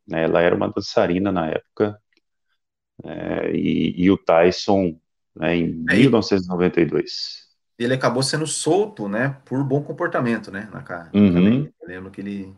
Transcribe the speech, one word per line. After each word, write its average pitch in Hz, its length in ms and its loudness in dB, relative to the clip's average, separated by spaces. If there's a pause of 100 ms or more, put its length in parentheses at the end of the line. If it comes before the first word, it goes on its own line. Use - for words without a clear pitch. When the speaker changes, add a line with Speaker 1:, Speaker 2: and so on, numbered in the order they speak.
Speaker 1:
né? 80 180 -2
Ela 85 160 2
era 87 140 4
uma 101 160 -2
dançarina 98 600 0
na 82 180 -2
época, - 500 -4 (1040)
é, 85 520 -6
e, 80 480 -2
e 95 80 6
o 92 60 4
Tyson, 90 800 2 (360)
né, 82 200 0
em 85 100 0 (240)
Speaker 2:
É, - 100 2
e 131 40 8
Speaker 1:
mil 135 60 8
novecentos 101 360 2
e 90 40 -12
noventa 90 320 2
e 80 40 4
dois. - 640 -6 (300)
Speaker 2:
ele 120 160 -2
acabou 131 280 0
sendo 156 240 -2
solto, 170 640 -2
né, 123 380 -4
por 135 180 -4
bom 139 180 0
comportamento, 127 720 -4
né, 101 200 -12
na 92 120 -16
ca-, 85 340 -14
na 104 40 6
Speaker 1:
Uhum. 98 100 6
Speaker 2:
cadeia. 110 500 2
Eu - 60 -18
lembro 92 240 -14
que 101 100 -16
ele, 101 360 -10